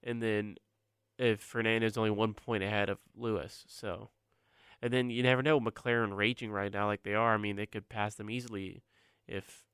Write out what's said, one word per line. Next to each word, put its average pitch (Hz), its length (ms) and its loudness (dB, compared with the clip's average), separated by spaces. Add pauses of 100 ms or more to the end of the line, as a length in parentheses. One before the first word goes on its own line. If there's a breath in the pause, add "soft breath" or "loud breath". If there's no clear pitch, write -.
and 117 180 -4
then 107 360 -2 (600)
if 113 220 2
Fernando's 113 580 0
only 110 140 2
one 107 220 2
point 107 300 -2
ahead 101 260 0
of 98 100 -4 (160)
Lewis, 107 520 -4
so, 104 420 -10 (720 soft breath)
and 120 100 -2
then 123 180 2
you 120 140 -2
never 127 180 6
know, 151 180 6
McLaren 113 560 0
raging 110 360 0
right 101 220 -2
now 104 140 0
like 104 160 -2
they 101 120 -2
are. 113 180 4
I 107 40 4
mean, 104 180 -2
they 104 100 -6
could - 220 -10
pass 107 280 -6
them 107 140 -12
easily 113 540 -8 (440 soft breath)
if - 360 -12 (100)